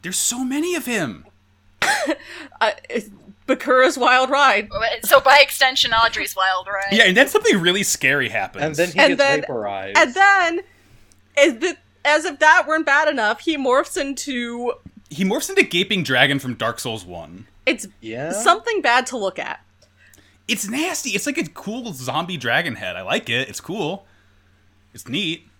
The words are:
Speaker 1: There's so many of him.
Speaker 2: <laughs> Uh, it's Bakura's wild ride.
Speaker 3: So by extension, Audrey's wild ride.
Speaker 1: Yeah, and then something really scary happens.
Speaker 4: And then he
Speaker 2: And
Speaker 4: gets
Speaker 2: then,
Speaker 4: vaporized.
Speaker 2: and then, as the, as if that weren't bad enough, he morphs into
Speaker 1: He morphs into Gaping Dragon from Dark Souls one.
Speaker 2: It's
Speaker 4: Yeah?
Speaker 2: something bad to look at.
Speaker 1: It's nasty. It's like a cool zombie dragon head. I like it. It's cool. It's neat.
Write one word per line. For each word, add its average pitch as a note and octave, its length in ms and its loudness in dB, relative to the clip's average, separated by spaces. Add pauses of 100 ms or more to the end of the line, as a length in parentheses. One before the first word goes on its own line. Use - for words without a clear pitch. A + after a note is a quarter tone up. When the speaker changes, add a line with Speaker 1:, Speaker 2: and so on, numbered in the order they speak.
Speaker 1:
There's F#3 140 -8
so A#3+ 280 -2
many D4+ 300 -2
of C4+ 120 -4
him. D#3 400 -4 (540)
Speaker 2:
<laughs> - 60 0 (760)
Uh, A3 100 2 (200)
it's A#3 180 -6 (380)
Bakura's C4 520 2
wild B3+ 320 2
ride. B3+ 380 2 (360)
Speaker 3:
So C4+ 160 6
by C4+ 220 8
extension, C4 500 2
Audrey's A3 420 0
wild F#3+ 320 -2
ride. G3 260 -4
Speaker 1:
Yeah, A3 120 6
and F#3 120 4
then C4 120 6
something G4+ 320 2
really F3+ 240 2
scary C3+ 460 0
happens. G2+ 340 -4
Speaker 4:
And D#3 120 -4
then F3 160 0
he - 60 -4
Speaker 2:
And C#4+ 180 6
Speaker 4:
gets - 20 -8
Speaker 2:
then, C#4 240 2
Speaker 4:
vaporized. G3+ 560 -4
Speaker 2:
and D4 160 2
then, F#4 460 4 (760)
as C#4 220 4
the, E4+ 180 -4 (280)
as D4+ 200 2
if C#4+ 160 -6
that D#4 260 6
weren't D#4 200 -2
bad D4 220 2
enough, A#3 320 -2
he D#4+ 160 -2
morphs C4 440 0
into A#3+ 720 -6 (380)
Speaker 1:
He D#3 140 -4
morphs F#3+ 260 -2
into G4 120 2
Gaping F#3 400 0
Dragon C3+ 380 2
from B2+ 140 -8
Dark A#2 260 -6
Souls A2+ 240 -8
one. F2 420 -16 (180)
Speaker 2:
It's A#3 220 -2 (140)
Speaker 4:
Yeah? A2+ 320 -8
Speaker 2:
something F#4+ 500 0
bad B3 260 2
to C4 80 -10
look G3 220 -6
at. - 220 -10 (840)
Speaker 1:
It's G#3+ 220 -4
nasty. C#4+ 440 -6
It's G3 120 -4
like C#4+ 140 -4
a A3+ 100 -4
cool A3+ 460 -10
zombie C#3+ 420 -6
dragon B2+ 380 -2
head. F2+ 220 -10
I F#2 40 -10
like G2 300 -4
it. B2 180 -2
It's - 140 -14
cool. F#3 420 -8 (880)
It's - 160 -20
neat. E3 400 -6 (120)